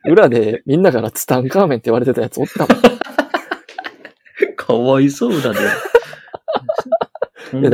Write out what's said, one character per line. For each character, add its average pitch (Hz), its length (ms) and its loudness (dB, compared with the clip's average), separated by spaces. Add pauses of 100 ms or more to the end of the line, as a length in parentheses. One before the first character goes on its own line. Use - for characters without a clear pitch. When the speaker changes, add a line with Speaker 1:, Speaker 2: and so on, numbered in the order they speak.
Speaker 1:
裏 175 240 6
で 117 380 0
み 139 100 2
ん 185 60 4
な 180 100 4
か 117 80 0
ら 110 100 -4
ツ - 160 -10
タ 127 140 2
ン 127 80 -4
カ 196 160 2
ー - 40 2
メ 131 80 0
ン - 20 -6
っ - 20 -6
て 117 100 -4
言 113 40 4
わ 123 60 2
れ 123 60 0
て 131 60 2
た 120 100 -2
や 117 60 -4
つ - 120 -8
お 135 40 0
っ - 40 -4
た 175 180 -4
も - 80 4
ん。 - 80 0
Speaker 2:
<laughs> - 1700 -8
か - 180 -2
わ 131 260 2
い 139 100 4
そ 233 180 -4
う 160 140 -2
だ 120 100 -2
ね。 101 100 -4
Speaker 1:
<laughs> - 1900 -4
Speaker 2:
と 131 80 -6
ん 139 40 0
で 131 120 4